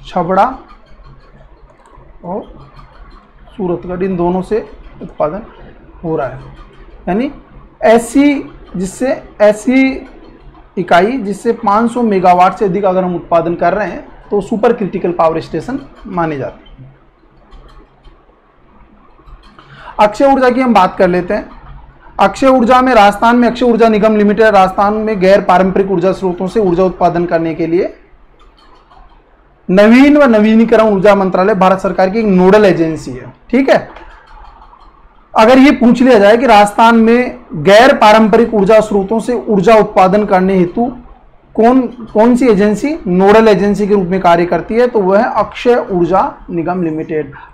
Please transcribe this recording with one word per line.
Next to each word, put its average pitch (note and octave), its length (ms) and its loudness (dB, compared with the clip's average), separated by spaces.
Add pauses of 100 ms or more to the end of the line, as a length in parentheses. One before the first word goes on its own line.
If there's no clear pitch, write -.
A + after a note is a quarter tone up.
छबड़ा F#3 400 -2 (1800)
और F#3 180 -10 (1040)
सूरतगढ़, F3+ 540 -8
इन F#3+ 140 -6
दोनों F3 260 -4
से G#3+ 180 -6 (420)
उत्पादन D#3+ 400 -8 (580)
हो D#3+ 160 -6
रहा C#3+ 100 -6
है। B2+ 140 -16 (680)
यानी A#3+ 220 -4 (540)
ऐसी, C4+ 500 2 (420)
जिससे, G#3+ 460 -8 (180)
ऐसी B3+ 680 0 (680)
इकाई F#3 420 0
जिससे G#3 360 -4
पाँच A3+ 360 -2
सौ A#3+ 120 -4
मेगावाट F#3 520 2
से A3 100 -4
अधिक G3 200 -2
अगर F#3 200 0
हम F3+ 100 -6
उत्पादन E3+ 400 -2
कर F3 200 -2
रहे G3+ 140 -6
हैं - 420 -18
तो G3+ 120 -2
सुपर A#3 320 -2
क्रिटिकल F#3 400 -6
पावर D#3+ 260 -2
स्टेशन A#3 400 -10 (280)
माने E3 300 -6
जाते - 440 -14
हैं। - 120 -20 (3000)
अक्षय C4+ 320 2
ऊर्जा B3+ 180 2
की A#3+ 100 0
हम B3 140 0
बात F#3 220 0
कर F#3 120 2
लेते F3+ 260 -2
हैं। G#3+ 160 -8 (680)
अक्षय G3 300 0
ऊर्जा B3+ 320 2
में, C4 140 0
राजस्थान G#3+ 420 2
में A#3+ 120 2
अक्षय - 180 -2
ऊर्जा A3+ 220 2
निगम G#3+ 280 2
लिमिटेड G#3 300 2
राजस्थान G3+ 500 2
में G#3+ 240 -6
गैर F#3+ 220 4
पारंपरिक F#3+ 480 0
ऊर्जा F3+ 220 -2
स्रोतों F3+ 340 -6
से A3 140 -4
ऊर्जा F3+ 240 0
उत्पादन F3 420 -2
करने E3 280 -4
के D#3+ 120 -4
लिए F#3 280 -4 (1700)
नवीन A#3 480 4
व D4 100 4
नवीनीकरण A3 600 2
ऊर्जा G3+ 280 2
मंत्रालय F#3+ 400 0
भारत F#3+ 260 0
सरकार F#3 300 -2
की A3 80 -4
एक A3 80 -2
नोडल F#3+ 380 4
एजेंसी D#3+ 460 -2
है। B2 220 -16 (180)
ठीक C4+ 200 0
है, A3+ 180 0 (1500)
अगर A#3+ 240 4
ये C#4 140 6
पूछ A#3+ 300 0
लिया A#3+ 160 4
जाए G3+ 180 4
कि C4 100 -2
राजस्थान A3+ 500 2
में A#3 420 0 (160)
गैर G3+ 420 4
पारंपरिक A3 580 2
ऊर्जा G#3 260 4
स्रोतों G3+ 400 -4
से B3 140 -4
ऊर्जा G#3 420 0
उत्पादन G#3 480 2
करने F#3+ 300 0
हेतु F#3 320 -2 (680)
कौन, B3 260 2 (320)
कौन A#3 240 2
सी A#3+ 120 0
एजेंसी G#3 480 0 (120)
नोडल G3+ 400 4
एजेंसी G3+ 380 0
के G3 80 0
रूप G3 100 0
में F3+ 160 -4
कार्य F3 260 2
करती F3 280 -6
है, A#3+ 120 2
तो A#3+ 140 -2
वह F#3+ 180 0
है B3+ 180 -2
अक्षय - 540 -2
ऊर्जा F#3+ 420 -2 (180)
निगम F3 320 -6
लिमिटेड। D#3 500 -6 (220)